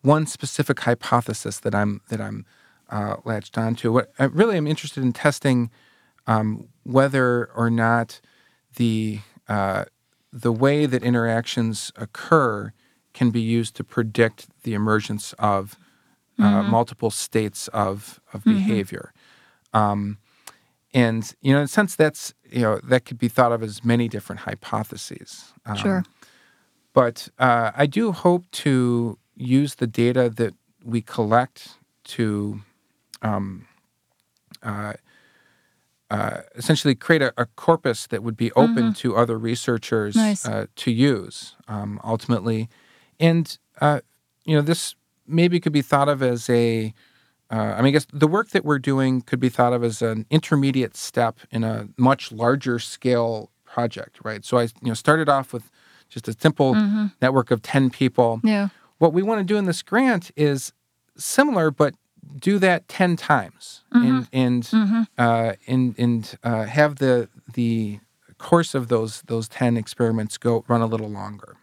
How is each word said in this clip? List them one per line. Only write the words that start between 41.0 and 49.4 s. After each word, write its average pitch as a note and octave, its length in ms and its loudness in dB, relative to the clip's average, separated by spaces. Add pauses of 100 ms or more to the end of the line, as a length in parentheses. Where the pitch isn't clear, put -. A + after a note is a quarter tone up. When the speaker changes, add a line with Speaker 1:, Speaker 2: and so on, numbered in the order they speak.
Speaker 1:
um, G#2 360 -8
ultimately. A2+ 640 -2 (500)
And, E3 380 2 (240)
uh, D3 200 2 (440)
you D#3+ 100 0
know, D3 60 4
this E3 340 -4 (300)
maybe E3+ 340 2
could D#3+ 140 -2
be C#3+ 80 4
thought C#3+ 280 2
of C3+ 120 0
as B2 280 -2
a, A2+ 440 2 (560)
uh, A#2 60 -6
I G#2+ 220 -2
mean, B2 100 2
I C#3 40 4
guess D3 220 2
the C#3+ 140 2
work G#3 220 0
that - 160 0
we're D3 140 0
doing C3 420 0
could B2 180 -6
be B2+ 100 0